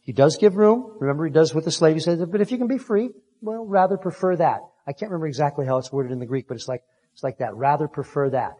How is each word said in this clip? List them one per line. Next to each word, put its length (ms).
He 120
does 260
give 180
room. 420
Remember, 280
he 40
does 240
with 120
the 40
slave. 240
He 60
says, 240
"But 160
if 100
you 60
can 120
be 100
free, 320
well, 240
rather 320
prefer 360
that." 260
I 60
can't 180
remember 160
exactly 400
how 100
it's 160
worded 180
in 80
the 80
Greek, 220
but 60
it's 120
like, 160
it's 100
like 160
that. 160
"Rather 320
prefer 440
that." 300